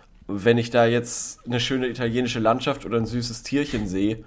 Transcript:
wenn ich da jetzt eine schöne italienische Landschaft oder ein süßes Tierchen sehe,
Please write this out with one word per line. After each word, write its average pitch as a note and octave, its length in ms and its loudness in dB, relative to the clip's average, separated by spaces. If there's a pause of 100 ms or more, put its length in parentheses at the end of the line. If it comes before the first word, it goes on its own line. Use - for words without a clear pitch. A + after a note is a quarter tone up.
(280)
wenn G3+ 300 4
ich A#2+ 120 -2
da A#2 160 4
jetzt A#2 600 -2
eine A#2+ 140 -2
schöne B2+ 280 0
italienische A#2+ 520 -2
Landschaft B2 460 2
oder A2 120 0
ein A2+ 80 0
süßes A#2+ 380 -6
Tierchen C3+ 440 -2
sehe, G2+ 400 0